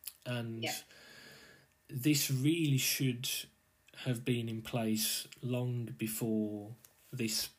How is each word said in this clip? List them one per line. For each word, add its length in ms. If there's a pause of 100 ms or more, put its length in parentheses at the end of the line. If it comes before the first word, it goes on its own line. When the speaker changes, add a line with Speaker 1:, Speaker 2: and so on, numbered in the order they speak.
(240)
Speaker 1:
And 380
Speaker 2:
Yeah. 140 (1120)
Speaker 1:
this 420
really 480
should 500 (720)
have 260
been 240
in 140
place 680 (140)
long 440
before 880 (380)
this 320 (140)